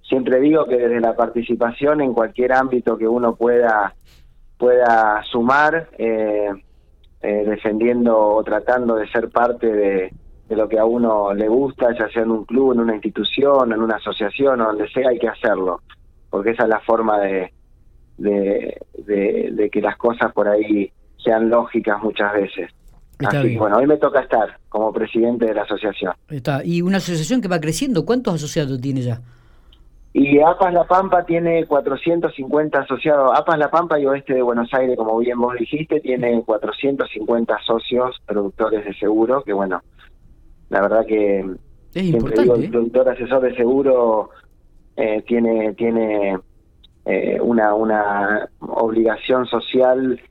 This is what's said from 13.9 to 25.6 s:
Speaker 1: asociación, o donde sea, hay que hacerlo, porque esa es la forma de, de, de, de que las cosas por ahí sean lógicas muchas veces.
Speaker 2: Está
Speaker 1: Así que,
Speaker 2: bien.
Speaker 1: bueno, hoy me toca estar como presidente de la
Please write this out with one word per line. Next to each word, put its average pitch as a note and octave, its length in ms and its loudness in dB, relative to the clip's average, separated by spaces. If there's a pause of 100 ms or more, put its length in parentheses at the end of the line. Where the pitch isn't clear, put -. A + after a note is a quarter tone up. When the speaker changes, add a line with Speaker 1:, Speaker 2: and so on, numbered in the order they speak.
Speaker 1:
asociación, A2 640 -2
o A2 60 2
donde G#2 240 -2
sea, B2+ 180 0
hay A#2+ 100 0
que A#2 100 -2
hacerlo, F#2 520 -2 (480)
porque G2 220 -2
esa A2+ 140 0
es A2 40 2
la G#2+ 120 2
forma A2+ 400 2
de, F#2+ 320 -2 (680)
de, G2+ 580 -2 (300)
de, G2+ 460 0
de G#2 180 0
que G#2+ 100 -2
las G2+ 160 -2
cosas A#2 380 0
por G#2 140 0
ahí G#2 440 0 (240)
sean A2+ 320 0
lógicas A2+ 540 0
muchas G#2 320 -2
veces. F#2+ 360 -4 (480)
Speaker 2:
Está G#2 100 -2
Speaker 1:
Así C#3+ 100 0
que, C3 100 0
Speaker 2:
bien. A#2 100 -2
Speaker 1:
bueno, G#2+ 200 2
hoy C3+ 80 4
me D3+ 100 4
toca C#3+ 240 2
estar A2+ 380 -2 (100)
como G#2+ 240 -2
presidente A2+ 540 0
de G#2+ 80 -2
la G#2 80 -2